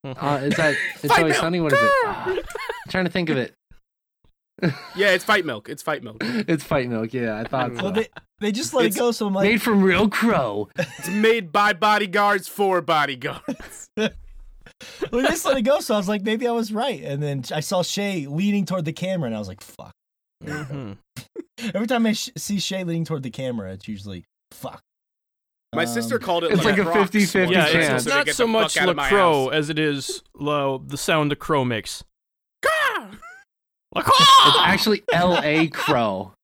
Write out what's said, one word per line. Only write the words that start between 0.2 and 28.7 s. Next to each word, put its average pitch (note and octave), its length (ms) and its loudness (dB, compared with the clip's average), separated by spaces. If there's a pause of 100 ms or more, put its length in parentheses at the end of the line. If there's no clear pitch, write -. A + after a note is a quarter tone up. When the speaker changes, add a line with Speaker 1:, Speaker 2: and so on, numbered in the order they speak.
Speaker 2:
Uh, C#3+ 120 2
is C#3 180 0
that, D3+ 200 2 (200)
it's - 120 -10
Speaker 3:
Fight E3+ 120 6
Speaker 2:
Always D#3+ 140 4
Speaker 3:
Milk. - 80 0
Speaker 2:
Sunny? F3 200 0
What A3+ 120 2
is C#5 80 6
it? C#5+ 100 4 (140)
Speaker 3:
Ah. G4+ 240 -6
Speaker 2:
Uh, F#4+ 120 -4 (480)
trying F#3 160 0
to E3+ 60 -2
think F3 180 -2
of D3 80 0
it. A#2+ 160 -4 (1080)
<laughs> D#3+ 120 0 (220)
Speaker 3:
Yeah, G3 160 2
it's F3+ 140 0
Fight G3+ 200 2
Milk. A#2 220 -8
It's D3 160 -12
Fight D3+ 180 -4
Milk. G#2+ 200 -14
Speaker 2:
It's G#3 420 -2
Fight C3+ 240 0
Milk, A2+ 260 -4
yeah, A#2 240 -4
I A2+ 60 -8
thought B2 280 -2
Speaker 3:
Mm. A#2+ 60 -8
Speaker 2:
so. A#2+ 60 -4
Speaker 4:
Well, F#3+ 80 -2
they, A3 160 -2 (320)
they G#3 140 -2
just C4+ 200 -6
let C4 120 2
Speaker 3:
It's G3+ 100 0
Speaker 4:
it - 40 -4
go, A#3+ 120 2
so A3+ 160 -4
I'm G3 60 -2
like, G3 160 2
Speaker 2:
Made A3 120 2
from G#3 220 4
real F#3+ 240 4
crow. C#3 680 0
Speaker 3:
It's - 320 -8
made G#3+ 420 2
by G#3 220 2
bodyguards G#3 760 2
for F#3+ 340 0
bodyguards. D3 1080 -4
<laughs> - 60 -10
Speaker 4:
well, G#3+ 140 -2 (1000)
they B3 120 0
just E4 220 0
let C4+ 120 2
it A#3+ 60 -2
go, C#4+ 180 2
so - 120 -4
I G#3 40 2
was F#3 100 -2
like, G#3 160 -2
"Maybe A3 240 -2
I A#3 40 0
was A3+ 200 -4
right." G#3+ 320 -4
And C#3+ 180 -6
then C#3 220 -4 (100)
I D#3 60 -4
saw F3+ 240 -2
Shay G3 440 -4
leaning G3 380 0
toward F3+ 200 -4
the D#3+ 80 -4
camera, F3+ 340 -4
and A2+ 80 -4
I G#2+ 40 -6
was G2+ 100 -8
like, F#2 100 -16
"Fuck." - 320 -20 (540)
Speaker 1:
Mm-hmm. C#3+ 480 -10 (800)
Speaker 4:
Every G#3+ 140 -2
time A#3 180 2
I G#3+ 80 2
sh-, - 240 -6
see G3+ 220 -4
Shay F#3 260 -4
leaning E3+ 180 -2
toward D3+ 200 -6
the B2+ 80 -8
camera, A#2 420 -6
it's G2 160 -14
usually, G2 340 -12 (300)
"Fuck." - 260 -14 (960)
Speaker 3:
My D#3+ 80 0
sister A#3 320 -2
Speaker 4:
Um, - 60 0
Speaker 3:
called E3+ 240 0
it F#3+ 80 2
Speaker 2:
It's F3 100 4
like G3+ 140 4
a G3+ 60 2
Speaker 3:
LaCroix E3+ 200 2
Speaker 2:
fifty G3+ 220 4
fifty F#3 300 2
Speaker 3:
once. D#3+ 120 6
Speaker 1:
Yeah, D#3+ 60 4
Speaker 2:
chance. - 20 4
Speaker 1:
it's, D#3 180 4
it's B2+ 120 0
Speaker 3:
Told - 0 -
her - 60 0
to C#4+ 80 2
Speaker 1:
not D4 80 0
Speaker 3:
get D3+ 80 0
Speaker 1:
so A#3+ 100 2
Speaker 3:
the A3+ 80 0
Speaker 1:
much F#3+ 220 2